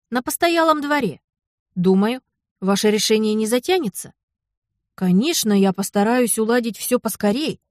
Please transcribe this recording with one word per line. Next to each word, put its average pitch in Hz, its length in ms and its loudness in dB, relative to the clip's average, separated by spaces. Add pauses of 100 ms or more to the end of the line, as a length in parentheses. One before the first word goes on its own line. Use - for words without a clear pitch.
(100)
на 247 120 -2
постоялом 330 580 0
дворе. 277 400 -2 (540)
Думаю, 190 460 2 (400)
ваше 202 300 2
решение 214 440 0
не 220 120 -2
затянется. 247 640 -2 (840)
Конечно, 208 580 0
я 196 200 4
постараюсь 214 680 0
уладить 226 380 -2
всё - 220 -2
поскорей, 220 640 -4 (100)